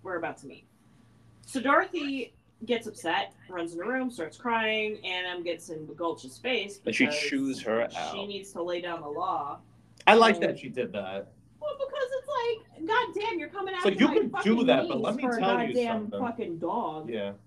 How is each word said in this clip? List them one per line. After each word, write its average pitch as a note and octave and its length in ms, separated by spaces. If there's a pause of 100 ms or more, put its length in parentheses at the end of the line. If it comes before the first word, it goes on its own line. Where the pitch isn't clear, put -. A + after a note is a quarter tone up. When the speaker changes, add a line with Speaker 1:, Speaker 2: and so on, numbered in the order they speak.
Speaker 1:
we're F3+ 140
about E3 220
to C#3+ 80
meet. - 200 (760)
So - 160
Dorothy C#4+ 720 (320)
gets A#3 220
upset, G3 460 (160)
runs E3+ 240
in E3 40
the F3 80
room, B3+ 260
starts E3 260
crying. A3 680
Anne F3+ 200
M F3+ 180
gets E3 260
in D#3 160 (100)
Gulch's D#3 420
face G#3 480
Speaker 2:
And A2+ 80
she C3+ 120
Speaker 1:
because D3 160
Speaker 2:
chews C3+ 400
her A2+ 280
Speaker 1:
she - 80
Speaker 2:
out. D#2+ 300
Speaker 1:
needs G3+ 240
to F3+ 120
lay F3 180
down E3+ 200
the D3 80
law. D#3 500 (480)
Speaker 2:
I G3+ 80
like A3+ 200
Speaker 1:
And - 80
Speaker 2:
that - 160
she C3+ 100
did A2+ 240
that. G2 380 (300)
Speaker 1:
Well, D5 180
because C5+ 300 (100)
it's B4 480 (100)
like, D#4+ 100
"God A#4 200 (120)
damn, G#4 200
you're D4 100
coming F#4+ 260
Speaker 2:
It's F#4+ 100
like, F#3+ 80
Speaker 1:
after - 100
Speaker 2:
you D4 60
Speaker 1:
my B3 40
Speaker 2:
can F#4+ 140
do - 20 (260)
Speaker 1:
fucking B3+ 120
Speaker 2:
that, - 200
but C4 100
Speaker 1:
niece A3 80
Speaker 2:
let A3+ 100
me C4+ 80
Speaker 1:
for A#3+ 140
a - 20
Speaker 2:
tell F#3+ 220
you A3+ 120
Speaker 1:
goddamn A3+ 280 (100)
Speaker 2:
something. G3+ 80
Speaker 1:
fucking A3+ 400
dog." E3+ 500
Speaker 2:
Yeah. G2+ 220 (160)